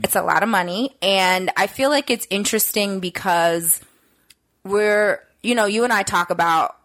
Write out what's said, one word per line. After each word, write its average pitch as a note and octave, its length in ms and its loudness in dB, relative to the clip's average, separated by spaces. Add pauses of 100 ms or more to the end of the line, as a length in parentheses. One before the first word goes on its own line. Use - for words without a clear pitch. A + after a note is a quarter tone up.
It's - 100 -4
a F#3+ 60 2
lot D#3+ 220 2
of G#3 60 0
money. F#3+ 520 -2
And F#3 560 2
I G3 100 2
feel C4+ 220 -2
like D4 200 0
it's A#3 200 -2
interesting G3+ 720 -2
because E3+ 800 0 (840)
we're, G#3 560 0 (240)
you A#3 120 0
know, A3 100 2
you G#3+ 180 0
and B3 80 0
I G3+ 120 2
talk F3+ 260 -2
about E3+ 560 0